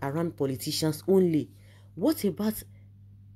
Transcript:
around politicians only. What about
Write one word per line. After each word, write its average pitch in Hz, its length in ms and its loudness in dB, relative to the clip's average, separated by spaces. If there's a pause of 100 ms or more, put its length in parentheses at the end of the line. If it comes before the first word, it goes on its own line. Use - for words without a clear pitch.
around 156 340 -4
politicians 151 720 -2
only. 175 400 4 (460)
What 254 300 0
about 208 380 -2 (720)